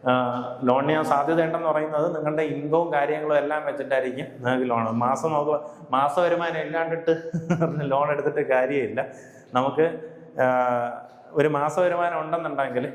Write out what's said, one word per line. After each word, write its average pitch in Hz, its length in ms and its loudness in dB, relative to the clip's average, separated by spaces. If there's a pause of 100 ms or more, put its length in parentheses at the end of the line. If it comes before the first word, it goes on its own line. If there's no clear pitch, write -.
(100)
ആ, - 20 6 (560)
ലോണിന് 139 300 4
ഞാൻ 156 160 0
സാധ്യതയുണ്ടെന്ന് 165 580 0
പറയുന്നത് 151 420 0
നിങ്ങളുടെ 156 300 0 (100)
ഇൻകവും 151 340 0 (100)
കാര്യങ്ങളും 151 440 0
എല്ലാം 151 180 -2 (100)
വെച്ചിട്ടായിരിക്കും 131 580 -2 (140)
നിങ്ങൾക്ക് 127 320 2
ലോൺ. 113 120 2 (220)
മാസം 135 300 0
നമുക്ക് 147 200 0 (380)
മാസ 139 180 2 (120)
വരുമാനം 165 400 0
ഇല്ലാണ്ടിട്ട് 165 460 0 (200)
<laughs> 165 600 0
ലോൺ 143 220 2
എടുത്തിട്ട് 147 300 0 (100)
കാര്യമില്ല. 131 480 0 (520)
നമുക്ക്, 135 300 2 (580)
ആ, 127 40 6 (920)
ഒരു 147 160 4
മാസ 151 200 0 (100)
വരുമാനം 175 380 0
ഉണ്ടെന്നുണ്ടെങ്കിൽ 143 600 -4 (100)